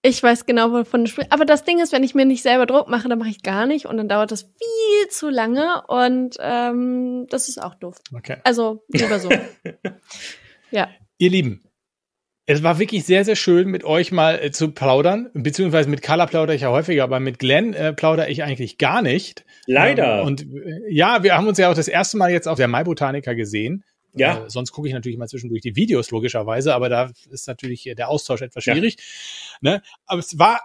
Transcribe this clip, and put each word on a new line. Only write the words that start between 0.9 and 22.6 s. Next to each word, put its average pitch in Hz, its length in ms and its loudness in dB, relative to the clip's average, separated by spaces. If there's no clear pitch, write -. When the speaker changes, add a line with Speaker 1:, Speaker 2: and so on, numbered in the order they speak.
Speaker 1:
du 220 80 -2
sprichst. - 220 -4
Aber 302 100 4
das 294 220 4
Ding 339 160 2
ist, 320 100 0
wenn 269 140 2
ich 247 100 -6
mir 269 100 6
nicht 262 160 2
selber 254 240 4
Druck 269 220 2
mache, 240 220 -2
dann 233 100 0
mache 226 100 -4
ich - 140 -10
gar 220 220 -2
nicht 285 200 -2
und - 120 -6
dann 214 100 -4
dauert 208 240 0
das 196 120 -8
viel 440 680 0
zu - 200 -6
lange 269 580 -2
und, 247 520 0
ähm, 247 920 -4
das - 200 -4
ist - 120 -10
auch 175 140 -12
doof. 180 220 -16
Speaker 2:
Okay. 120 300 -10
Speaker 1:
Also, 226 420 0
lieber 214 320 0
so. 180 140 -6
Speaker 3:
<laughs> - 1400 -10
Speaker 1:
Ja. 208 160 -2
Speaker 2:
Ihr 180 140 4
Lieben, 139 320 0
es 151 180 2
war 165 160 2
wirklich 214 260 -2
sehr, 190 200 4
sehr 214 100 0
schön, 180 340 2
mit 185 140 -6
euch 165 280 0
mal, 160 300 2
äh, 147 100 -4
zu 156 200 -2
plaudern, 151 600 2
beziehungsweise 151 560 0
mit 143 120 -2
Carla 165 260 2
plaudere 160 280 0
ich 123 60 -6
ja 135 80 0
häufiger, 151 340 2
aber 127 160 0
mit 131 200 -4
Glenn, 160 340 2
äh, 156 180 -2
plaudere 160 380 0
ich 147 140 -4
eigentlich 127 340 -6
gar 143 240 2
nicht. - 440 -2
Speaker 3:
Leider. 139 560 4
Speaker 2:
Ähm, 147 60 0
und, 139 160 -4
äh, 147 360 -12
ja, 180 340 4
wir 185 120 6
haben 208 120 2
uns 196 100 0
ja 185 120 6
auch 165 60 2
das 156 120 -2
erste 180 300 -2
Mal 180 140 2
jetzt 170 160 -2
auf 156 100 -2
der 127 100 2